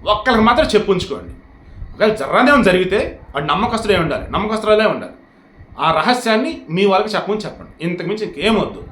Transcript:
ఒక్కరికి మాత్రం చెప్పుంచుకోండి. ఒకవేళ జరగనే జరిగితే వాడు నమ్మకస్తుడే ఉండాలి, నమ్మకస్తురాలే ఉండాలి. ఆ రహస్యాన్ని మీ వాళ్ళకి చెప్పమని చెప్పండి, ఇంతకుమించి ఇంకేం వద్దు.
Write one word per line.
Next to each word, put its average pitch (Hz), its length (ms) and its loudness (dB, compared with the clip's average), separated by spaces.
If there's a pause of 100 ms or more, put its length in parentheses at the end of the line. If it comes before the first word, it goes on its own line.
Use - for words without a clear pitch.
ఒక్కరికి 220 340 2
మాత్రం 247 240 4
చెప్పుంచుకోండి. - 680 -2 (600)
ఒకవేళ 214 200 2
జరగనే 220 500 2
జరిగితే 185 560 0 (160)
వాడు 147 100 -4
నమ్మకస్తుడే 208 520 0
ఉండాలి, 143 340 -2
నమ్మకస్తురాలే 214 540 2
ఉండాలి. 135 260 -2 (680)
ఆ 156 120 2
రహస్యాన్ని 226 800 0
మీ 180 160 0
వాళ్ళకి 202 300 2
చెప్పమని 208 240 -4
చెప్పండి, - 460 -12
ఇంతకుమించి 180 400 -4
ఇంకేం 196 300 0
వద్దు. 117 360 -4